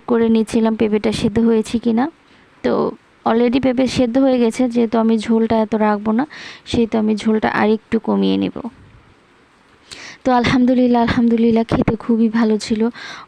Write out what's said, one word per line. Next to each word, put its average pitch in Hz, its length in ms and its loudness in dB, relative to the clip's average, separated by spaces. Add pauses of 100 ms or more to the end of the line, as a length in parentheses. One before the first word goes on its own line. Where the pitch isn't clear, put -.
করে 226 220 2
নিচ্ছিলাম 220 460 0
পেঁপেটা 214 360 0
সেদ্ধ 214 280 -2
হয়েছে 226 400 0
কি 233 140 -2
না। 254 180 -2 (520)
তো 220 280 -2 (340)
already 240 360 2
পেঁপে 254 260 0
সেদ্ধ 240 300 0
হয়ে 262 220 2
গেছে, 240 300 0
যেহেতু 233 300 0
আমি 226 180 2
ঝোলটা 226 400 0
এত 220 180 -2
রাখবো 214 360 0
না, 233 160 -2 (380)
সেহেতু 233 320 -2
আমি 214 180 0
ঝোলটা 220 340 0
আরেকটু 214 500 0
কমিয়ে 196 380 0
নেব। - 240 -4 (1600)
তো 262 80 2
আলহামদুলিল্লাহ, 247 720 2
আলহামদুলিল্লাহ, 233 640 2
খেতে 240 320 -2
খুবই 226 340 0
ভালো 214 280 0
ছিল, 220 320 -2 (380)